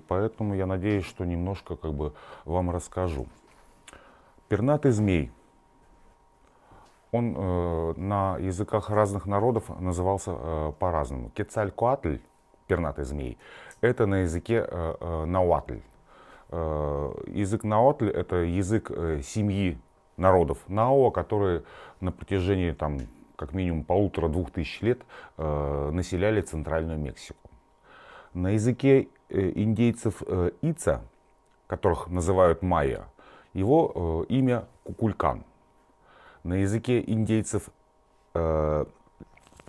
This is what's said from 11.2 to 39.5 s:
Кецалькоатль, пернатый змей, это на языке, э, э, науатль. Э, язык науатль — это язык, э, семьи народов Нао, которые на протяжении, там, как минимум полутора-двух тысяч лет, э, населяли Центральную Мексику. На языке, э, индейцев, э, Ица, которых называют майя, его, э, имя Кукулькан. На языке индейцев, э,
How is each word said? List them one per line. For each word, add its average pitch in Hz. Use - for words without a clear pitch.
Кецалькоатль, 107
пернатый 82
змей, 65
это 117
на 98
языке, 90
э, 82
э, 82
науатль. 85
Э, 73
язык 98
науатль — 110
это 90
язык, 90
э, 80
семьи 98
народов 87
Нао, 120
которые 92
на 92
протяжении, 92
там, 73
как 73
минимум 87
полутора-двух 87
тысяч -
лет, 117
э, 73
населяли 92
Центральную 80
Мексику. -
На 90
языке, 123
э, 95
индейцев, 110
э, 90
Ица, 87
которых 90
называют 90
майя, 71
его, 95
э, -
имя 123
Кукулькан. 92
На 87
языке 107
индейцев, 110
э, 78